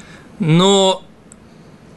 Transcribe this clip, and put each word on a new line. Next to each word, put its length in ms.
Но, 640